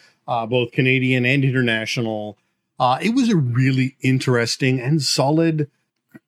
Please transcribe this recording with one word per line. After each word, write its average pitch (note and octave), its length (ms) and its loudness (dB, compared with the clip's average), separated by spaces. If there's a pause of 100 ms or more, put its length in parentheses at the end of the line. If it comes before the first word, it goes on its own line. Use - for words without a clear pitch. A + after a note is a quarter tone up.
(280)
uh, A#2+ 180 -4
both A#2+ 280 -2
Canadian B2+ 520 2
and C3+ 200 2
international. A2+ 920 -2 (420)
Uh, B2+ 220 2
it A3 140 -2
was B3 140 2
a G3 80 2
really C3 640 0
interesting B2+ 800 0
and C#3+ 220 0
solid, D3+ 680 0 (580)